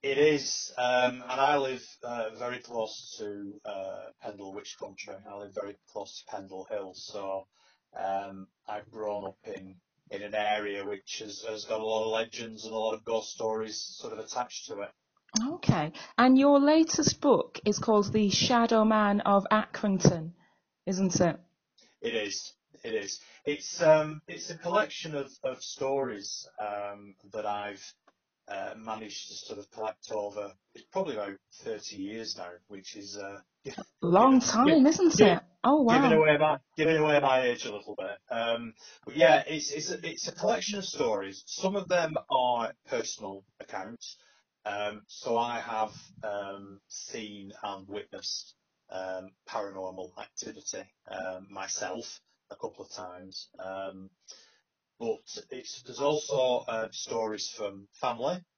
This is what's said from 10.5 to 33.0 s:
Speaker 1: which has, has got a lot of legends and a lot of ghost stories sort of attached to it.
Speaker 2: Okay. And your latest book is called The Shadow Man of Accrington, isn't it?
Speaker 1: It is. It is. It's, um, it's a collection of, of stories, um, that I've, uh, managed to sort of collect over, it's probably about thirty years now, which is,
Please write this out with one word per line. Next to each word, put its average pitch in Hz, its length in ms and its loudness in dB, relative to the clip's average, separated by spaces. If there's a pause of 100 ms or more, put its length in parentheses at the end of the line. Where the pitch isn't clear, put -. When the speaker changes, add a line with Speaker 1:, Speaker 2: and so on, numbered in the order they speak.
Speaker 1:
which 98 360 -8
has, 107 280 -12
has 107 180 -8
got 110 140 -2
a 110 40 -6
lot 110 220 0
of 110 60 -2
legends 113 520 -4
and 110 100 -10
a - 20 -2
lot 110 180 0
of 110 100 -14
ghost 113 260 -2
stories 110 460 -4 (200)
sort 117 160 -10
of 107 60 -10
attached 123 480 -8
to 104 140 -10
it. 101 100 -8 (580)
Speaker 2:
Okay. 175 440 -2 (240)
And 262 220 8
your 285 220 8
latest 311 600 4
book - 440 4
is 208 160 2
called 208 320 4
The 208 180 4
Shadow 233 540 4
Man 208 380 4
of 202 280 6
Accrington, 185 800 2 (560)
isn't 190 340 2
it? 170 200 2 (600)
Speaker 1:
It 117 140 -4
is. 104 380 -4 (320)
It 113 100 -6
is. 101 260 -4 (240)
It's, - 380 -4
um, 156 460 6
it's 175 220 -12
a 165 80 -10
collection 175 580 -2
of, 139 160 -6 (100)
of 135 180 -4
stories, 135 880 -4 (120)
um, 101 540 -8 (180)
that 107 140 -6
I've, 104 380 -6 (600)
uh, 101 300 -8
managed 110 520 -10
to - 60 -16
sort - 240 -12
of 101 140 -16
collect 110 400 -8
over, 101 400 -6 (220)
it's - 180 -20
probably 190 220 -2
about 101 180 -6 (320)
thirty 107 320 -8
years 107 400 -8
now, 90 140 -10 (180)
which 98 260 -14
is, 101 220 -14